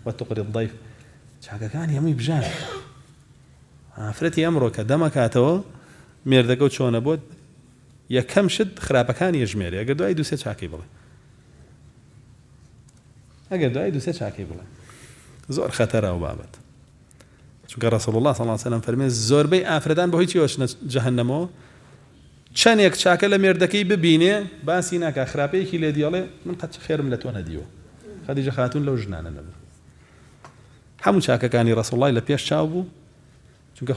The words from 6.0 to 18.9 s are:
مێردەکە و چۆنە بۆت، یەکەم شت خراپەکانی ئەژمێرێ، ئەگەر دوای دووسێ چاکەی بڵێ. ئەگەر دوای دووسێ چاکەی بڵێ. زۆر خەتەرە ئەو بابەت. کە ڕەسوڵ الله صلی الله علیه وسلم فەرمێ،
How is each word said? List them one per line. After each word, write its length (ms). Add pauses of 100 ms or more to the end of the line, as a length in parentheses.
مێردەکە 320
و 80
چۆنە 360
بۆت، 160 (880)
یەکەم 380
شت 380
خراپەکانی 580
ئەژمێرێ، 380
ئەگەر 180
دوای 140
دووسێ 300
چاکەی 280
بڵێ. 160 (2750)
ئەگەر 220
دوای 180
دووسێ 280
چاکەی 300
بڵێ. 160 (920)
زۆر 220
خەتەرە 340
ئەو 80
بابەت. 440 (1160)
کە 120
ڕەسوڵ 220
الله 180
صلی 120
الله 120
علیه 100
وسلم 180
فەرمێ، 220 (220)